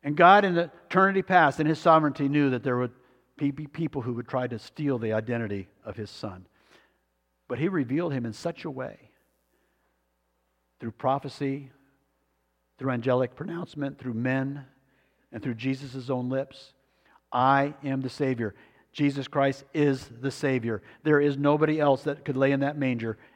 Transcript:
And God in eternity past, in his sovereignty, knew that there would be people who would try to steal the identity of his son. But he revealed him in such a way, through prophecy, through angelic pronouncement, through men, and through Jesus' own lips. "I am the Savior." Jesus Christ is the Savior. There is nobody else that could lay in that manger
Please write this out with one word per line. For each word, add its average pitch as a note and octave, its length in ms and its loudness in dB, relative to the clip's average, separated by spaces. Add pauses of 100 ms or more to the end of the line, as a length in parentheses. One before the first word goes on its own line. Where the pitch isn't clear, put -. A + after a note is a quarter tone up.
And D3 140 -4
God F#3+ 280 8
in F3+ 120 0
eternity F#3+ 640 0
past, E3 380 4
in D3+ 60 2
his D3+ 120 0
sovereignty, D3+ 500 4
knew C#3+ 220 2
that A#2+ 120 -2
there B2 160 0
would B2 140 -2 (440)
be C#3+ 140 -2
people D3 500 -6
who A#2 140 -6
would A#2 140 -8
try B2+ 180 -2
to A#2 120 -8
steal C#3 400 -4
the A2 140 -2
identity A2 560 -4 (160)
of G#2 120 -12
his G#2+ 120 -10
son. F#2 380 -14 (1000)
But A#2+ 100 -6
he D#3+ 100 0
revealed D3+ 440 -2
him B2 120 -4
in A2+ 80 -6
such - 320 -10
a E3 60 -8
way, C3 400 -12 (1700)
through A2+ 140 -8
prophecy, C#3 800 -4 (1080)
through C3 140 -2
angelic B2 420 0
pronouncement, E3 640 -8
through B2 160 -8
men, C3+ 500 -2 (680)
and A#2 100 -12
through B2 120 -4
Jesus' C3 560 -8
own B2 180 -2
lips. C3+ 440 -8 (600)
"I C#3 420 4 (100)
am C3+ 160 -2
the C3 80 -4
Savior." A#2+ 460 -2 (380)
Jesus C#3+ 360 0
Christ C#3 360 0 (100)
is C#3+ 340 0 (120)
the C3 100 -4
Savior. A#2 520 -2 (200)
There D3+ 180 4
is C#3+ 160 2
nobody D3+ 440 2
else C#3+ 240 2
that C#3+ 200 -4
could C3 120 -4
lay C3+ 160 4
in C#3 80 0
that C#3+ 180 -2
manger A#2+ 400 -2 (180)